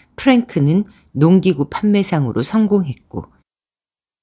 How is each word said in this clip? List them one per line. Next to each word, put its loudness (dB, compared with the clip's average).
프랭크는 0
농기구 2
판매상으로 -2
성공했고 -2